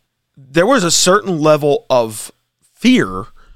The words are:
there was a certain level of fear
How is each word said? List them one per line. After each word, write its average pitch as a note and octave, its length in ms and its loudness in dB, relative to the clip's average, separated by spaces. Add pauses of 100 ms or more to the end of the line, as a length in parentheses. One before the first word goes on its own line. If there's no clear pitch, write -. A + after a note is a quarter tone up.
(380)
there C#3 280 -2
was B3 180 2
a E3+ 80 -2
certain F#3 480 0
level D3+ 500 0
of A2+ 420 -4 (420)
fear G2 520 -2 (300)